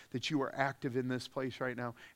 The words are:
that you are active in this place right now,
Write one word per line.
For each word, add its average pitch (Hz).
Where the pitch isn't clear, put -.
that -
you 147
are -
active 135
in 127
this 127
place 131
right 127
now, 120